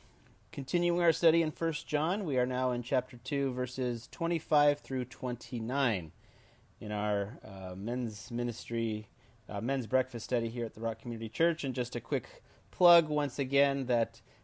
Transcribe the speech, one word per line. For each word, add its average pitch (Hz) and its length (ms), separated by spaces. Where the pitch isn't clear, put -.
Continuing 175 500
our 170 120
study 165 300
in 156 80
First 160 360
John, 170 380
we 143 140
are 123 80
now 127 240
in 123 100
chapter 127 360
two, 139 360
verses 123 580
twenty-five 151 680
through 131 260
twenty-nine 120 1040
in 107 100
our, 104 540
uh, 95 300
men's 113 560
ministry, 117 760
uh, 101 140
men's 127 240
breakfast 123 400
study 117 240
here 117 160
at 110 80
the 110 80
Rock 113 180
Community 113 300
Church. 165 340
And 131 120
just 123 200
a 120 60
quick - 420
plug 170 360
once 147 300
again 139 480
that 120 340